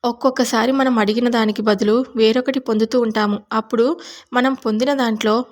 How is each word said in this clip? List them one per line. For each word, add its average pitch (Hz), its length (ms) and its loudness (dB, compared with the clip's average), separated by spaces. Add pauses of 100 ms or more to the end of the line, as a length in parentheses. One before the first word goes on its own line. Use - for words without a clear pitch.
ఒక్కొక్కసారి 240 680 0
మనం 262 260 2
అడిగిన 220 300 0
దానికి 220 340 0
బదులు 208 320 2 (220)
వేరొకటి 247 440 2
పొందుతూ 226 400 0
ఉంటాము. 214 380 0 (140)
అప్పుడు 233 440 0 (360)
మనం 254 220 2
పొందిన 247 400 -2
దాంట్లో 226 580 0